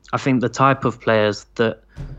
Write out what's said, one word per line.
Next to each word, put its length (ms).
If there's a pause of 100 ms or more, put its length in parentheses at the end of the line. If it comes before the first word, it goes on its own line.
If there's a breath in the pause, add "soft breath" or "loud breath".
(120)
I 60
think 240
the 60
type 360
of 160
players 460 (100)
that 260 (360 loud breath)